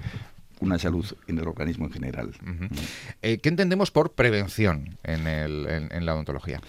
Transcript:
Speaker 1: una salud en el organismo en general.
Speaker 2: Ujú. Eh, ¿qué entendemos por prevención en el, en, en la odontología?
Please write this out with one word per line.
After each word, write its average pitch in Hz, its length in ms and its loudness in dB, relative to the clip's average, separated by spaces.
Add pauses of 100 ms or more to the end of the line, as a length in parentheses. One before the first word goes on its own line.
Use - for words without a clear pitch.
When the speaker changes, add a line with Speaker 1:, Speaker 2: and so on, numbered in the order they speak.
(600)
Speaker 1:
una 92 180 2
salud 87 280 0 (220)
en 82 100 -2
el 82 100 -2
organismo 80 380 -4
en - 60 -8
general. 64 400 -6 (100)
Speaker 2:
Ujú. 87 240 -6 (560)
Eh, 110 160 2
¿qué 147 100 2
entendemos 185 420 4
por 170 220 4
prevención 101 920 4
en 80 240 0
el, 76 400 0
en, 78 260 -2
en 85 120 -2
la 82 100 2
odontología? 71 540 -4